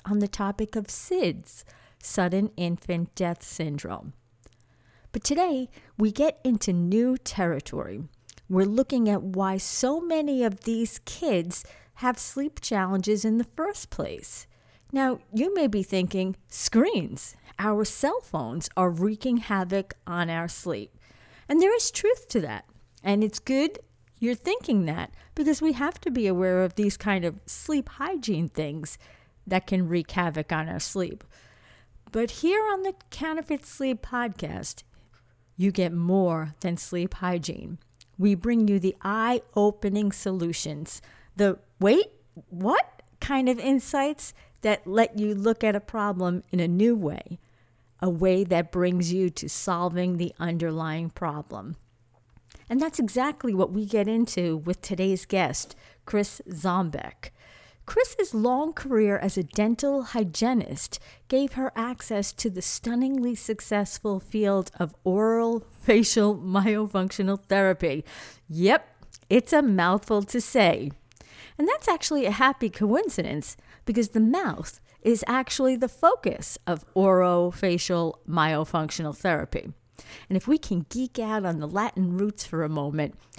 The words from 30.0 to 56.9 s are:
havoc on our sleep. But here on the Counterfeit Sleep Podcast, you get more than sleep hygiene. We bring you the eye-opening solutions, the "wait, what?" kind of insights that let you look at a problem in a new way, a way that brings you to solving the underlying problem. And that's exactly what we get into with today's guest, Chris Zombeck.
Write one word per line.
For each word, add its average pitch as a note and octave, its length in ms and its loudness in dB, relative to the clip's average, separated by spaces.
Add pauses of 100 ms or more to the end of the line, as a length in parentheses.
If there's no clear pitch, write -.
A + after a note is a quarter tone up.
havoc D#3+ 400 -2
on D#3 180 -4
our - 100 -6
sleep. - 440 -6 (880)
But A3+ 200 -2
here F#4+ 300 0 (100)
on F#4+ 120 -2
the F#4+ 120 -4 (140)
Counterfeit D#4 560 -4
Sleep C4 360 -4
Podcast, - 800 -6 (720)
you F#3+ 160 2
get F3 220 0
more E3+ 640 2
than F3 180 -2
sleep F3+ 380 -4
hygiene. F3+ 640 -4 (400)
We G3+ 180 4
bring A3 320 2
you G3+ 120 4
the F#3 220 0
eye-opening G#3 1080 0
solutions, E3+ 920 -6 (340)
the G3 240 2 (200)
"wait, A#3+ 320 6 (380)
what?" F#3+ 520 -2 (200)
kind C4+ 260 0
of B3 120 2
insights C#4 760 0 (280)
that G#3+ 240 0
let G#3 320 2
you G#3 160 0
look G#3+ 300 0
at G#3+ 120 2
a G#3 40 -4
problem F#3 720 -2
in F#3 80 0
a E3+ 80 2
new G3+ 280 4
way, F3 440 -6 (640)
a F#3 80 0
way F#3 340 4
that E3+ 300 0
brings F3+ 400 2
you F#3 160 2
to - 180 -8
solving F3+ 720 -2
the E3+ 200 -4
underlying D#3+ 720 -4
problem. D3 680 -8 (920)
And A#3+ 100 0
that's D#4 200 -2
exactly B3 540 0
what F#3+ 180 2
we G#3+ 140 -2
get G3+ 220 2
into G3+ 500 0
with E3 240 -4
today's F#3 440 -2
guest, F3 500 -2 (300)
Chris G#3 440 -2
Zombeck. F3 800 -4 (540)